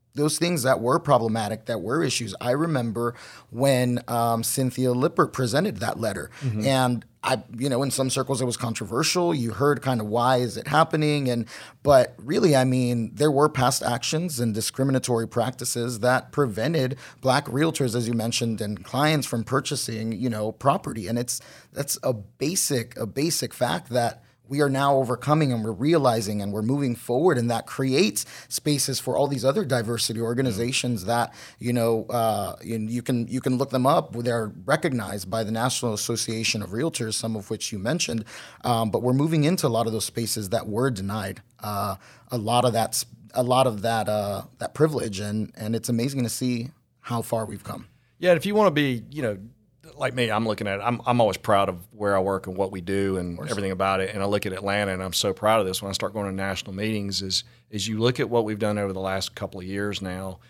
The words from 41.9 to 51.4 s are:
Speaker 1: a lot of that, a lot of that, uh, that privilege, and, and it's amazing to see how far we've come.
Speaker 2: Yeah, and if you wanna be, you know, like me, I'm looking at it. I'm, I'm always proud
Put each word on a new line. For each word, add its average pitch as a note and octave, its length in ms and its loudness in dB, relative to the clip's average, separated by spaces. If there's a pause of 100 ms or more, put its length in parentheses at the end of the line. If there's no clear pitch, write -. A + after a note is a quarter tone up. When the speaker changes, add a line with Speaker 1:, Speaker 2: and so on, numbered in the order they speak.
Speaker 1:
a B2 60 -4
lot A#2 300 2
of A#2 80 2
that, - 280 0 (300)
a B2+ 120 0
lot B2+ 220 4
of G#2+ 160 -2
that, A2+ 240 -2
uh, G2+ 360 -4 (160)
that - 160 -8
privilege, C#3 440 0
and, G#2 380 -4
and A2 180 -4
it's A2+ 140 -4
amazing B2+ 360 -2
to A2+ 40 -2
see B2 400 -4 (320)
how A#2 220 -4
far A2 240 -2
we've G2+ 180 -12
come. - 220 -12 (320)
Speaker 2:
Yeah, F3+ 140 4
and E3+ 40 6
if D3+ 80 -4
you G3+ 100 -2
wanna G#3 180 6
be, C3+ 380 0
you C#3+ 120 -6
know, G#2 160 -2 (560)
like B2+ 200 -2
me, A#2+ 160 0
I'm G#2+ 160 2
looking G#2 200 -2
at G2 120 -2
it. G2+ 40 -6
I'm, A#2 220 0
I'm B2 160 4
always G2+ 160 4
proud G2 320 4